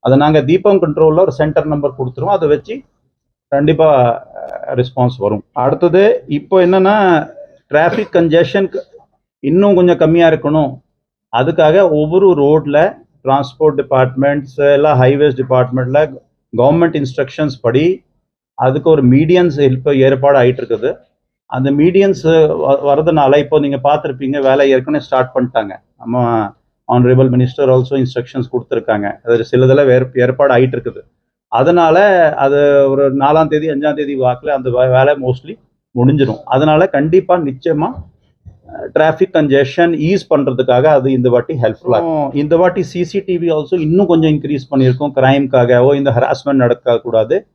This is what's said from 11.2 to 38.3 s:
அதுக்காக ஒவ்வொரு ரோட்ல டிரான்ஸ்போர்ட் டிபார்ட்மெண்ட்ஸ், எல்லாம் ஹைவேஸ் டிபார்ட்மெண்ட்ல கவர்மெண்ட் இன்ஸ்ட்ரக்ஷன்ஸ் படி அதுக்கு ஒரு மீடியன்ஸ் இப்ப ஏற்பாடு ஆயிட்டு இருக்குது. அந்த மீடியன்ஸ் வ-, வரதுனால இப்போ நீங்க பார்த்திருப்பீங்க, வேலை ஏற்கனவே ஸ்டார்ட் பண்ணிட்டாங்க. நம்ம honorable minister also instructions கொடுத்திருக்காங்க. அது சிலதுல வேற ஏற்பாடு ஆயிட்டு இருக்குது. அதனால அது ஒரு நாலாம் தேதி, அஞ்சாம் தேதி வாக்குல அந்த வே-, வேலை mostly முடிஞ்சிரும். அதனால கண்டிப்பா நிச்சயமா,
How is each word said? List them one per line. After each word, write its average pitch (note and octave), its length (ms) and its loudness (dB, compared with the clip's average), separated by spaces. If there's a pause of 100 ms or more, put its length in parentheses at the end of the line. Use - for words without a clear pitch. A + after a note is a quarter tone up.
அதுக்காக D#3+ 520 2
ஒவ்வொரு D#3+ 420 2
ரோட்ல D3 640 0 (280)
டிரான்ஸ்போர்ட் C#3 520 -2
டிபார்ட்மெண்ட்ஸ், C3 800 -2
எல்லாம் C#3+ 460 2
ஹைவேஸ் C3+ 420 0
டிபார்ட்மெண்ட்ல B2+ 760 -2 (400)
கவர்மெண்ட் D#3+ 380 2
இன்ஸ்ட்ரக்ஷன்ஸ் C#3 680 -6
படி C#3 420 -2 (500)
அதுக்கு C3+ 360 -2
ஒரு C#3+ 180 4
மீடியன்ஸ் D3 640 2
இப்ப C3 240 -2
ஏற்பாடு C3+ 440 2
ஆயிட்டு B2+ 260 0
இருக்குது. A#2 320 -4 (480)
அந்த C3 260 -4
மீடியன்ஸ் E3+ 520 2
வ-, D#3 640 2
வரதுனால D3 520 2
இப்போ D3 220 0
நீங்க C#3 240 -4
பார்த்திருப்பீங்க, C#3+ 580 -2
வேலை C3+ 280 2
ஏற்கனவே C3+ 340 0
ஸ்டார்ட் B2+ 320 -4
பண்ணிட்டாங்க. A#2 420 -4 (200)
நம்ம A#2 520 -4 (420)
honorable B2 540 2
minister C3 360 0
also B2+ 80 -6
instructions B2+ 640 -4
கொடுத்திருக்காங்க. G#2+ 600 -4 (120)
அது A#2 280 -2
சிலதுல C3 340 4
வேற B2+ 280 2
ஏற்பாடு B2+ 400 0
ஆயிட்டு B2+ 260 0
இருக்குது. - 220 -12 (460)
அதனால E3+ 880 2
அது C#3 540 2
ஒரு C3+ 260 0
நாலாம் D3+ 320 2
தேதி, D#3 220 -2
அஞ்சாம் D3 240 -2
தேதி C#3 260 -6
வாக்குல B2+ 300 -2
அந்த C3 200 -4
வே-, B2+ 220 0
வேலை C3+ 300 2
mostly B2+ 380 -8 (360)
முடிஞ்சிரும். C3 500 0
அதனால D#3 420 2
கண்டிப்பா F3 500 0
நிச்சயமா, D#3 560 -4 (760)